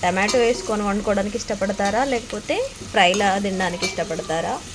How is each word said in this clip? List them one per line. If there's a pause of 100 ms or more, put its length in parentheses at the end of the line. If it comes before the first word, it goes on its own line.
టమాటో
వేసుకొని
వండుకోవడానికి
ఇష్టపడతారా,
లేకపోతే (220)
ఫ్రైలా
తినడానికి
ఇష్టపడతారా? (160)